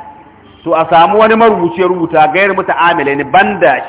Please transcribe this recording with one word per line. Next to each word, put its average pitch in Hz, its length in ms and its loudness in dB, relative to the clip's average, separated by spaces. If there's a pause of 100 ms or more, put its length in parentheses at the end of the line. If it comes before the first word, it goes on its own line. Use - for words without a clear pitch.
(640)
to 165 100 -6
a 160 160 0
samu 170 280 2
wani 220 180 2
marubuci 185 440 0
ya 185 80 0
rubuta 160 400 0
gairu 190 260 0
muta'amilai 165 640 -2
ne 143 80 -4
banda 170 640 0